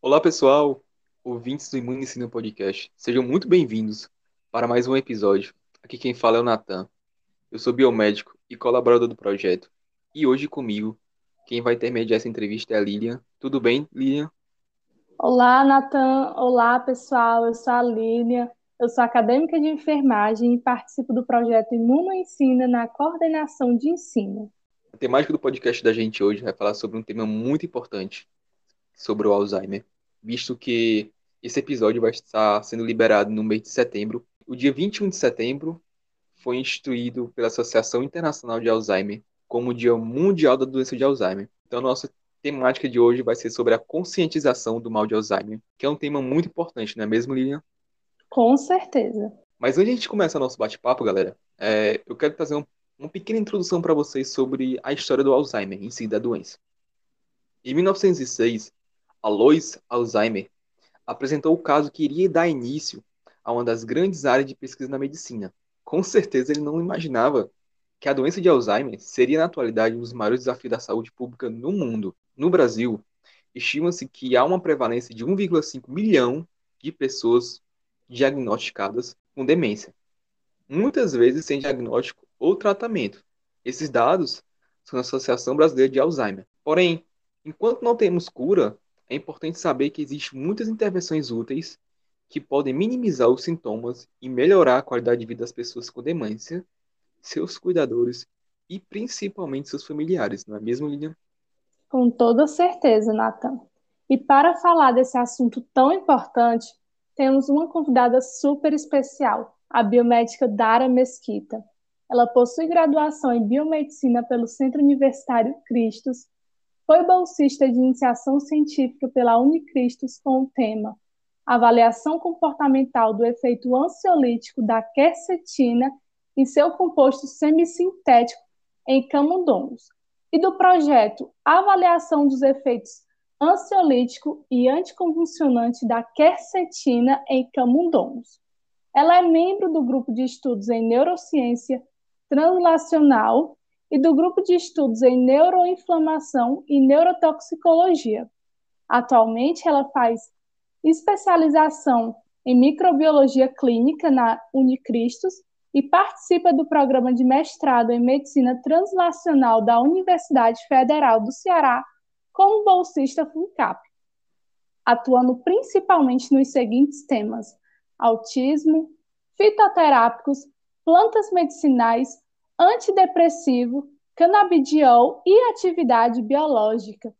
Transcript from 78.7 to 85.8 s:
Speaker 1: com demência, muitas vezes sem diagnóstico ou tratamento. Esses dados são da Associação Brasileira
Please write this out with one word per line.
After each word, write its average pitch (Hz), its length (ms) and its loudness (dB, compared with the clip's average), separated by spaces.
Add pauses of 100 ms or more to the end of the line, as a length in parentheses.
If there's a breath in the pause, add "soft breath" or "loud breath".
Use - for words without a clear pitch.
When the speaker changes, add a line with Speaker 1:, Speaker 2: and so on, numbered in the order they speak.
Speaker 1:
com 135 100 -8
demência, 143 480 -2 (760)
muitas 208 440 -2
vezes 131 320 2
sem 139 140 -6
diagnóstico 123 640 -6 (140)
ou 165 160 0
tratamento. 196 680 -6 (400)
Esses 135 260 -10
dados 135 540 -2 (400)
são - 120 -12
da 127 40 -4
Associação 131 560 -4
Brasileira 135 340 2